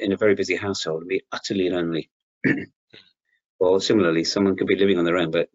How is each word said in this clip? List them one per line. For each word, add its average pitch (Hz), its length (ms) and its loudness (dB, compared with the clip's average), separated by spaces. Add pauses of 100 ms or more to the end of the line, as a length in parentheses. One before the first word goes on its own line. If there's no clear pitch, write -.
in 98 80 0
a 90 40 -2
very 104 180 4
busy 92 200 -2
household 85 460 -6
and 90 80 -14
be 95 220 -4
utterly 98 380 -4
lonely. 85 400 -4 (360)
<clears throat> - 40 4 (1080)
Or 92 200 4
similarly, 85 440 2
someone 98 320 0
could 95 100 -2
be 95 100 2
living 98 220 2
on 85 80 0
their 85 120 0
own, 82 120 0
but 82 260 -2